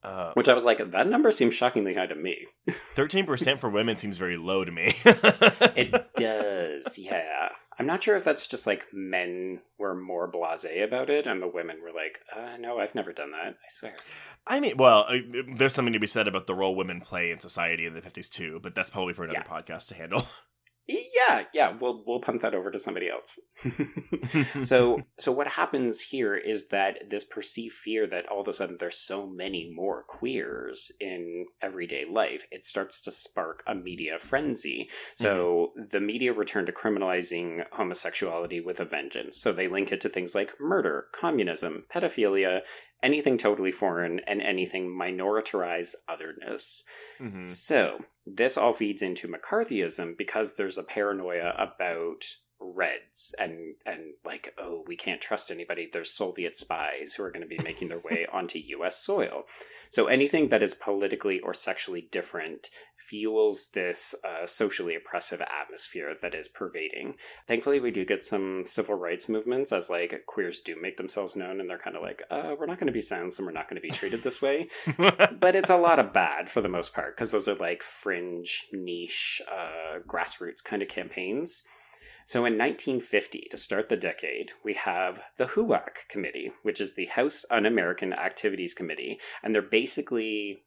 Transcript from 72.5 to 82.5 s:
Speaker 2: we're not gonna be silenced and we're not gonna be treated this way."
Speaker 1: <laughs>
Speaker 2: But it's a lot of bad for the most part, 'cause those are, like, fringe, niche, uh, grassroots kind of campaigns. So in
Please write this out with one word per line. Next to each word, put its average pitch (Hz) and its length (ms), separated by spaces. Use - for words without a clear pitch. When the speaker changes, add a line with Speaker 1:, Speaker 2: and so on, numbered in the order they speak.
Speaker 2:
we're 156 100
not 175 120
gonna 147 140
be 113 80
silenced 90 400
and 95 60
we're 85 60
not 78 160
gonna 90 120
be 80 100
treated 98 320
this - 180
way." 139 280
Speaker 1:
<laughs> 151 100
Speaker 2:
But 185 160
it's 185 120
a 185 80
lot 170 220
of 107 140
bad - 360
for - 120
the 101 80
most 87 260
part, 69 220
'cause 107 160
those 107 160
are, 101 80
like, 87 260
fringe, 87 920
niche, 87 800
uh, 82 560
grassroots - 560
kind 104 180
of 98 80
campaigns. 95 760
So 120 200
in 117 120